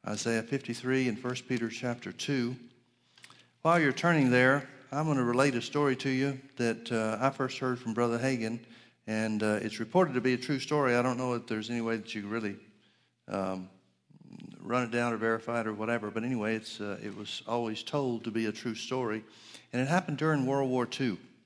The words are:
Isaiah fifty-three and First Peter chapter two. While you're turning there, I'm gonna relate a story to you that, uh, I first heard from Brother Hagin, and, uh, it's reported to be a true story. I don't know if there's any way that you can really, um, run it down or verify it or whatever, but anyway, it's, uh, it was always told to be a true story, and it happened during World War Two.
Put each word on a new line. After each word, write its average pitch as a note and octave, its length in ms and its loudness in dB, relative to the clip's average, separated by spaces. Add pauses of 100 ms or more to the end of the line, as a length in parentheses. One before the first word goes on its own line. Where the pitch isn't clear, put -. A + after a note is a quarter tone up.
Isaiah A2+ 360 0
fifty-three B2+ 640 0
and G#2+ 100 -2
First B2 300 -6
Peter A#2 220 0
chapter A#2+ 420 -6
two. B2+ 420 -2 (1080)
While E3+ 180 6
you're C#3+ 100 6
turning D#3 400 4
there, C3 380 6 (240)
I'm D3+ 140 0
gonna C#3 180 2
relate B2+ 300 4
a A2+ 80 0
story C#3+ 340 2
to C#3 140 -2
you C3+ 280 0 (180)
that, A#2 360 0
uh, A2 300 0
I C3+ 80 4
first C3+ 260 -4
heard B2+ 220 -2
from A2+ 160 -6
Brother A#2 240 2
Hagin, A#2 400 0 (480)
and, A2 360 0
uh, G#2+ 200 2
it's A2 180 -4
reported D#3 320 2
to B2 80 2
be B2+ 140 2
a A#2+ 40 -2
true C3+ 220 -2
story. C#3 340 2
I B2 60 4
don't B2 160 0
know B2+ 160 -2
if A2+ 140 -4
there's A2 240 -4
any A#2+ 100 -2
way A2+ 160 0
that G#2 180 -8
you G#2+ 60 -6
can G2+ 100 -8
really, G#2+ 260 -2 (720)
um, F#2+ 420 -4 (920)
run B2 220 0
it A2+ 80 -2
down A#2+ 240 2
or - 20 -2
verify A2+ 460 0
it A2 40 -2
or G#2+ 60 -2
whatever, G#2+ 380 -2
but A2 120 -4
anyway, A2+ 320 0
it's, A2 280 -8
uh, G2+ 200 -6
it G2+ 140 -10
was G2+ 300 -10
always A2+ 360 -2
told B2+ 420 -2
to A#2 60 -2
be A2+ 140 0
a G#2+ 80 0
true A2+ 220 -6
story, A2+ 500 -4 (480)
and B2 80 0
it C3 80 0
happened E3+ 300 0
during D3+ 260 2
World C3+ 240 2
War B2+ 160 2
Two. A#2 320 -2 (300)